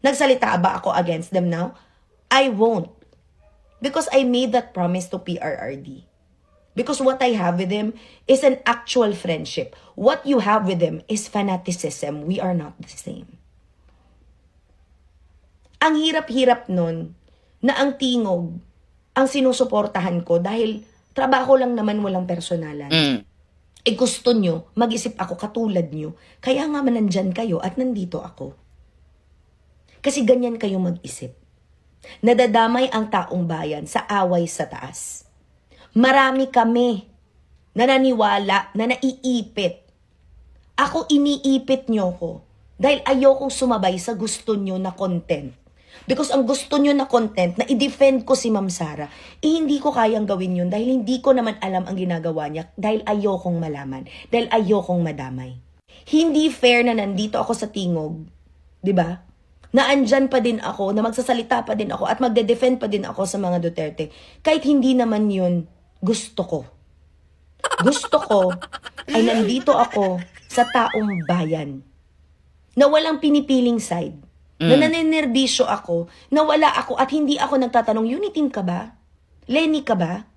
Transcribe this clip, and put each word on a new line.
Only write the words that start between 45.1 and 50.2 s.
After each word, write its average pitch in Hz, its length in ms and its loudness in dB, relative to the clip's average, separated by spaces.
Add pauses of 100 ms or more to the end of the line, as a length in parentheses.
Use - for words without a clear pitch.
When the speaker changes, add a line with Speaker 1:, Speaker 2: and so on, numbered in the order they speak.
Speaker 1:
Because 269 240 -2
ang 269 140 2
gusto 269 320 -2
nyo 285 180 4
na 269 140 0
content, 190 480 0
na - 100 0
i-defend 269 600 2
ko 262 80 4
si 240 160 -2
Ma'am 196 180 0
Sara, 151 380 -6 (320)
eh, 302 80 0
hindi 302 320 0
ko 294 100 0
kayang 220 380 0